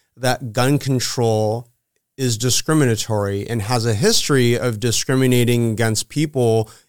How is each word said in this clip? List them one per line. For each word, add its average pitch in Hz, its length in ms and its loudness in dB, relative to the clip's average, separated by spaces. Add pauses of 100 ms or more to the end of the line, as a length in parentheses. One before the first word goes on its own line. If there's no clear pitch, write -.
(180)
that 123 340 -2
gun 127 260 2
control 117 920 -2 (480)
is 127 180 -2
discriminatory 110 1120 0
and 117 140 -4
has 117 240 -2
a 117 80 0
history 127 640 2
of 113 220 -4
discriminating 120 920 2
against 110 400 -2
people 120 600 0 (180)